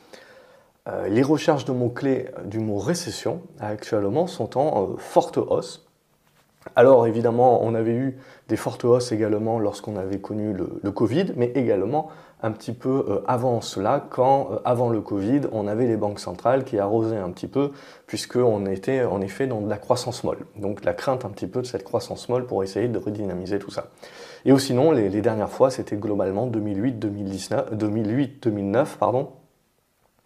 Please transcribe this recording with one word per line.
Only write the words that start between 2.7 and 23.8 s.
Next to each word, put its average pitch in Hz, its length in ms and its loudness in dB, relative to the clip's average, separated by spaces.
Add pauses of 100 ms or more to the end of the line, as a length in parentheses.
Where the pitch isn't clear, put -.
récession 131 640 -4 (180)
actuellement 107 680 0
sont 123 320 -4
en, 135 260 2
euh, - 20 2 (120)
forte - 400 2
hausse. - 480 -2 (920)
Alors 123 280 10
évidemment, 117 580 4
on 117 120 0
avait 113 180 0
eu 127 240 -2 (300)
des 110 80 2
fortes 117 300 -6
hausses 120 260 6
également 110 480 2
lorsqu'on 104 380 -2
avait 95 220 -4
connu 107 340 -4
le, - 280 -4
le 98 100 -2
covid, 135 440 2
mais 120 180 0
également 117 540 0 (340)
un 110 100 -2
petit 107 220 -10
peu, 131 340 0
euh, 101 200 0
avant 120 340 0
cela, 113 480 0
quand, 135 420 2
euh, 104 40 -2 (100)
avant 120 240 2
le 113 100 2
covid, 104 420 0 (100)
on 104 160 -2
avait 110 180 0
les 113 100 2
banques 104 240 -2
centrales 120 440 0
qui 117 160 0
arrosaient 113 380 2
un 92 120 -4
petit - 180 -10
peu, 139 220 0 (380)
puisqu'on 110 580 0
était 98 380 0
en 98 180 0
effet 95 240 -2
dans 117 160 -4
de 104 80 -4
la 107 80 -2
croissance - 460 -2
molle. - 160 -2 (160)
Donc 104 280 -6
la 87 100 0
crainte - 300 -2
un 101 60 -8
petit 101 160 -8
peu 110 160 -4
de 123 60 -8
cette - 160 -6
croissance - 460 -6
molle 123 180 -2
pour 101 160 -2
essayer 98 240 -2
de 113 100 -4
redynamiser 98 640 -6
tout - 120 -10
ça. - 140 -8 (580)